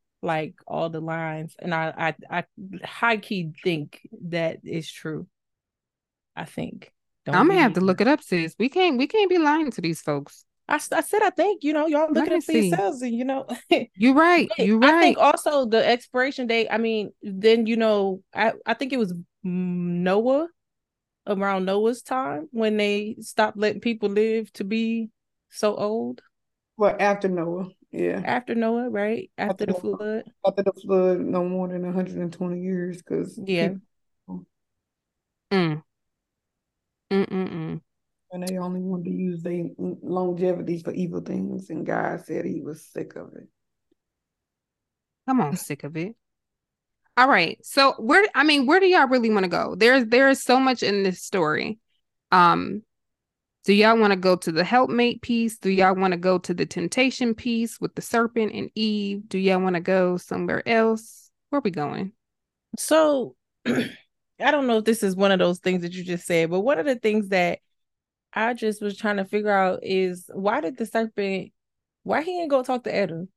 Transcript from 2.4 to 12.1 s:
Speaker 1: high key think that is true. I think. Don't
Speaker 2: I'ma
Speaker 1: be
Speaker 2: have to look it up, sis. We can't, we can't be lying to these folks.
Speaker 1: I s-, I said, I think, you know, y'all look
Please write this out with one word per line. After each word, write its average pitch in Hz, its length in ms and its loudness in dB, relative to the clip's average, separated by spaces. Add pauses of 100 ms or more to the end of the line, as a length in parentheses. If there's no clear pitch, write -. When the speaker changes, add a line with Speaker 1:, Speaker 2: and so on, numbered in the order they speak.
Speaker 1:
high 233 320 0
key 185 360 -6 (120)
think 160 380 -4 (260)
that 165 340 -4
is - 260 -8
true. 160 380 -10 (1120)
I 165 80 -10
think. - 480 -12 (320)
Don't 143 100 -4
Speaker 2:
I'ma 269 200 6
Speaker 1:
be 370 40 4
Speaker 2:
have 262 140 4
to 180 80 -2
look 190 200 2
it 208 60 2
up, 294 160 2
sis. 165 360 -2
We 233 100 0
can't, 339 300 2
we 277 100 0
can't 415 200 2
be 359 100 2
lying 302 340 2
to - 80 -12
these 170 200 -4
folks. 143 440 -6 (240)
Speaker 1:
I 294 80 2
s-, - 160 -4
I - 80 0
said, 403 220 0
I 392 80 2
think, 349 340 -2
you 294 80 0
know, 302 160 0
y'all 302 180 2
look 311 80 0